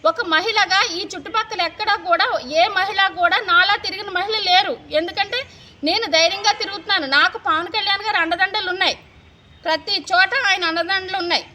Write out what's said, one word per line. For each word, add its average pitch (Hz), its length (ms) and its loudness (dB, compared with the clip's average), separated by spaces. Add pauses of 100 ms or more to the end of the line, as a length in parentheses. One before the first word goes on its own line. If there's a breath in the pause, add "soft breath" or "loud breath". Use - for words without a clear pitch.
ఒక 320 180 0
మహిళగా 381 580 0 (120)
ఈ 339 120 -6
చుట్టుపక్కల 403 560 -6
ఎక్కడా 403 360 -2
కూడా 349 300 0 (200)
ఏ 311 220 2
మహిళ 392 380 0
కూడా 349 400 2
నాలా 370 300 4
తిరిగిన 403 340 -8
మహిళ 392 280 -2
లేరు. 370 380 2 (140)
ఎందుకంటే 392 480 -2 (460 loud breath)
నేను 403 220 0
ధైర్యంగా 359 460 2
తిరుగుతున్నాను, 403 540 -4
నాకు 302 320 2
పవన్ 339 300 -2
కళ్యాణ్ 403 340 -2
గారు 427 140 -2
అండదండలు 370 540 -2
ఉన్నాయి, 370 280 -2 (680)
ప్రతి 320 480 -2
చోట 381 180 4 (160)
ఆయన 381 180 2
అండదండలు 370 520 -2
ఉన్నాయి. 339 280 -2 (100)